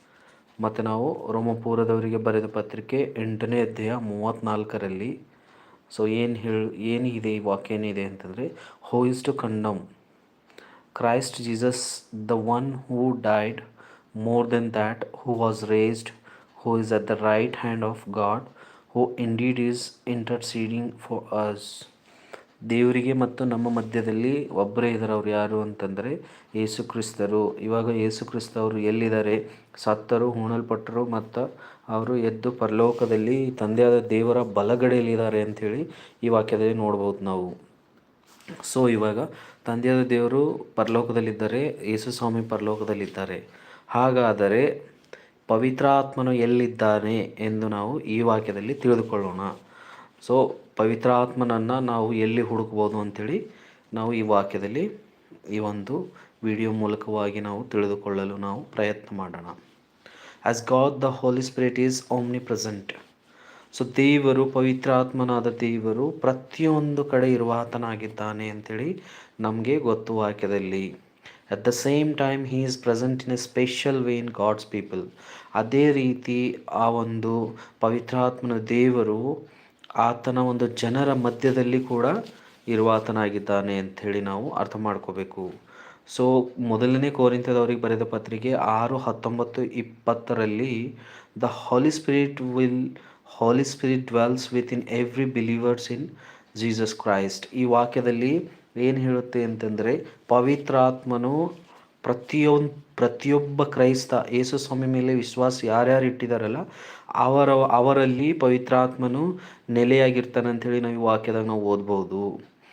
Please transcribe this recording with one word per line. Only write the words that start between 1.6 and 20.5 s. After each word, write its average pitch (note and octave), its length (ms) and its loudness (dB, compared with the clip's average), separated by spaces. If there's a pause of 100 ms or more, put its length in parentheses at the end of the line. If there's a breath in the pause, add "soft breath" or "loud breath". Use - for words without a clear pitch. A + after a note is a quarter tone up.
ಬರೆದ A2 300 0
ಪತ್ರಿಕೆ A2 720 -4
ಎಂಟನೇ A2+ 440 -2
ಅಧ್ಯಾಯ A2+ 340 -2
ಮೂವತ್ತ್ನಾಲ್ಕರಲ್ಲಿ, G#2+ 1300 -4 (760 soft breath)
so A2 120 0
ಏನು A#2+ 260 0
ಹೇಳ್-, A2 400 -2
ಏನಿದೆ A2+ 600 -2
ಈ G#2+ 40 -4
ವಾಕ್ಯ G2+ 360 -2
ಏನಿದೆ G#2 280 -4
ಅಂತಂದರೆ, G2 440 -8 (440 loud breath)
"Who B2 200 4
is B2+ 140 -4
to C3+ 160 0
condemn? G#2+ 380 -2 (1200 loud breath)
Christ B2 500 -2
Jesus, B2 300 0 (500)
the A2+ 220 0
one C3 240 0
who B2+ 400 -2
died, G#2+ 480 0 (640 loud breath)
more A#2 220 2
than A#2 240 0
that, A2 260 -2
who - 400 -6
was G#2+ 300 0
raised, A2 400 2 (560 loud breath)
who A2+ 160 2
is A2 80 -2
at G#2 180 2
the G#2+ 120 0
right A2 320 2
hand A#2 340 -4
of A2 120 -4 (180)
God, G#2+ 260 0 (540 loud breath)
who B2 200 2
indeed A#2+ 560 0
is A#2+ 60 -2 (360)
interceding A#2 760 -4